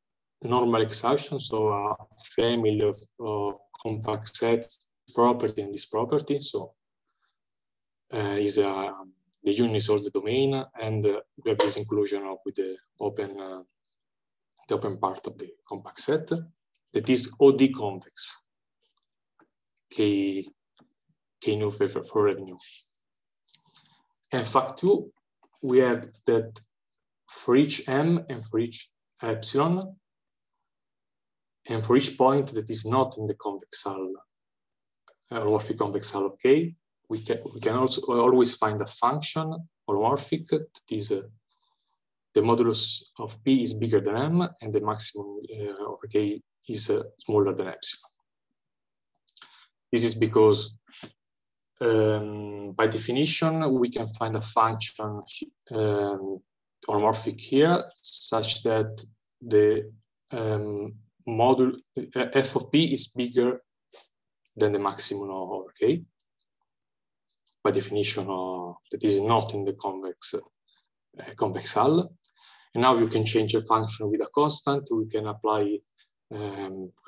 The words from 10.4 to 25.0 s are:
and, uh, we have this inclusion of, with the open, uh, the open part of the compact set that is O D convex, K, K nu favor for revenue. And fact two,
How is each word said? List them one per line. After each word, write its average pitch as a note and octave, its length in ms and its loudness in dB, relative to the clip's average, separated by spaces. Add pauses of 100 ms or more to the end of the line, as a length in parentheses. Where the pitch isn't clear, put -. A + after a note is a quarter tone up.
and, A2 240 -2
uh, G#2 140 2 (240)
we A2+ 80 0
have G2+ 80 2
this G#2 180 0
inclusion G#2 460 -2
of, F#2+ 220 -8
with G2 100 -8
the F#2 220 -4 (220)
open, G2 400 -6
uh, F#2+ 220 -12 (1040)
the G#2 80 0
open G2 220 -6
part F#2+ 300 -4
of - 100 -10
the - 120 -16 (180)
compact - 320 -14
set - 280 -2 (680)
that G#2+ 160 -2
is B2+ 300 0
O C#3 120 10
D C3+ 200 4
convex, - 720 -8 (1500)
K, G2 560 0 (920)
K G#2+ 160 0
nu G#2 140 0
favor G2+ 340 -2
for G#2+ 200 0
revenue. F#2+ 340 -2 (1700)
And A#2+ 160 -2
fact - 320 0
two, F#3+ 320 2 (500)